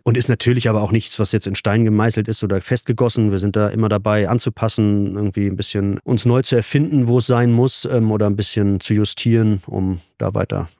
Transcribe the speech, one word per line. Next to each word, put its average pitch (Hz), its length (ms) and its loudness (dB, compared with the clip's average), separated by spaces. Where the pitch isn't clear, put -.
Und 117 120 2
ist 120 120 0
natürlich 120 400 0
aber 107 120 2
auch 101 120 0
nichts, - 260 -2
was 104 140 0
jetzt 104 140 -2
in 98 80 -4
Stein 110 280 2
gemeißelt 107 460 2
ist 113 140 -4
oder 98 180 0
festgegossen. 117 680 0
Wir 98 80 0
sind 101 180 -2
da 107 100 2
immer 110 220 0
dabei 104 400 0
anzupassen, 104 880 0
irgendwie 101 320 -2
ein 95 100 -4
bisschen 101 480 -2
uns 120 200 -2
neu 120 180 4
zu - 120 0
erfinden, 143 520 0
wo 123 120 4
es 117 80 -2
sein 120 240 4
muss, 120 400 2
ähm, 113 200 2
oder 107 160 2
ein 101 100 0
bisschen 101 420 0
zu - 140 -4
justieren, 107 760 0
um 95 320 -4
da 101 180 -4
weiter 98 340 -4